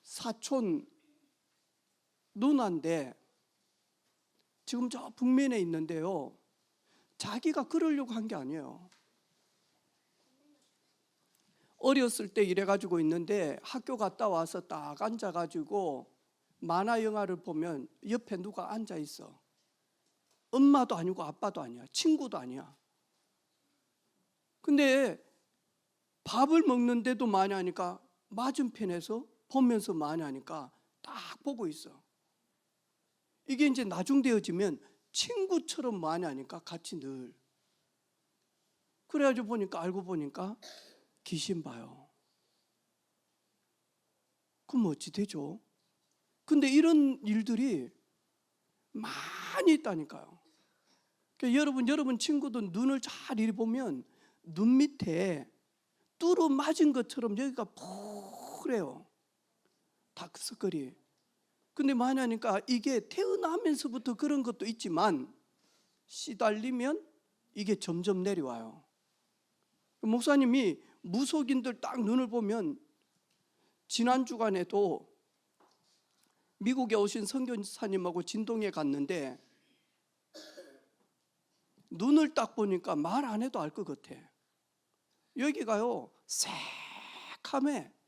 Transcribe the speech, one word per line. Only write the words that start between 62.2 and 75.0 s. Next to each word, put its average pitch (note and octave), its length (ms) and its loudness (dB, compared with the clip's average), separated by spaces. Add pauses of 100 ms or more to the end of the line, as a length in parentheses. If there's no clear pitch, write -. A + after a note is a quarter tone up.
이게 B3 420 0
태어나면서부터 D#4+ 1080 -2
그런 C#4+ 280 0
것도 A3 240 -6
있지만 F3+ 640 0 (760)
시달리면 B3 1000 -2 (480)
이게 G3+ 220 0
점점 F3+ 460 -2
내려와요. C3+ 640 -6 (1160)
목사님이 A#3+ 800 4 (200)
무속인들 B3+ 800 -2
딱 B3 220 -4
눈을 B3 240 2
보면 G#3 540 -2 (1080)
지난 B3 400 2
주간에도 G3+ 800 0 (1500)